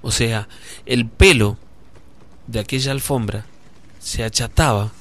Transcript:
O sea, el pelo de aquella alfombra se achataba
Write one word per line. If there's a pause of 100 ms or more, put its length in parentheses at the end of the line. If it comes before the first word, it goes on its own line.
O
sea, (360)
el
pelo (920)
de
aquella
alfombra (540)
se
achataba (100)